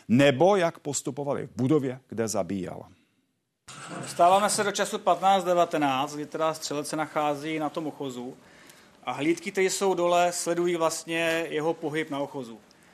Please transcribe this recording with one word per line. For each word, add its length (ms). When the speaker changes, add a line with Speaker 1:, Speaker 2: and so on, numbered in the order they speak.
Speaker 1:
nebo 480
jak 220
postupovali 680
v 100
budově, 520
kde 200
zabíjel. 540
Speaker 2:
Dostáváme 500
se 140
do 80
času 260
patnáct 460
devatenáct, 680
kdy 120
teda 280
střelec 340
se 80
nachází 640
na 120
tom 160
ochozu. 500
A 80
hlídky, 400
které 140
jsou 280
dole, 380
sledují 440
vlastně 720
jeho 260
pohyb 360
na 80
ochozu. 400